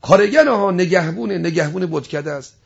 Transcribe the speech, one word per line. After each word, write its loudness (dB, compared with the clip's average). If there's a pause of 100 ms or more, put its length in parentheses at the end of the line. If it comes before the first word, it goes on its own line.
کارگر 4
ها، 0
نگهبونه، -2
نگهبون -4
بتکده -6
است، -12 (120)